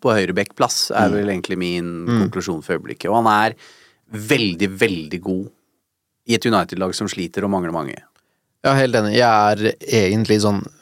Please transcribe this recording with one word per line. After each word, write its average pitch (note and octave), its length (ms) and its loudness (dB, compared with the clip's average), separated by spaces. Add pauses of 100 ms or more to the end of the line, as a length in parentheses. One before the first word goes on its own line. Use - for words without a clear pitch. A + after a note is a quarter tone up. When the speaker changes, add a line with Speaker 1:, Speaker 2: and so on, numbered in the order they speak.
Speaker 1:
på B2+ 120 2
høyrebekkplass, G2+ 800 0
er G#2+ 180 2
Speaker 2:
Mm. G2+ 40 -2
Speaker 1:
vel G#2 160 0
egentlig F2+ 280 -6
min F2 480 -4
Speaker 2:
Mm. A2 240 0
Speaker 1:
konklusjon E2 340 -6
for F2 140 -4
øyeblikket. - 320 -8
Og A#2 140 2
han A2 280 2
er - 40 -10 (580)
veldig, G#2 540 0 (100)
veldig F2 440 -2
god F#2+ 260 -4 (800)
i A#2 80 0
et A2 100 0
United-lag F#2 480 0
som G#2 140 -6
sliter F#2 360 -6
og G2+ 80 -2
mangler F2+ 200 -2
mange. D2+ 240 -6 (680)
Speaker 2:
Ja, C3+ 120 4
helt C3 180 2
enig. G#2+ 220 2
Jeg B2 80 6
er G#2+ 320 6 (560)
egentlig G#2+ 300 2
sånn, G#2 260 0 (140)